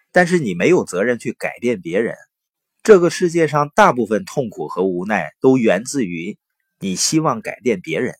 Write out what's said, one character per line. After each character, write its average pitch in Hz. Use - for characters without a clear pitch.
但 180
是 180
你 117
没 95
有 160
责 92
任 120
去 110
改 -
变 117
别 85
人。 101
这 202
个 170
世 175
界 165
上 147
大 202
部 123
分 101
痛 113
苦 78
和 90
无 92
奈 98
都 131
源 107
自 131
于 87
你 -
希 -
望 139
改 -
变 104
别 80
人。 120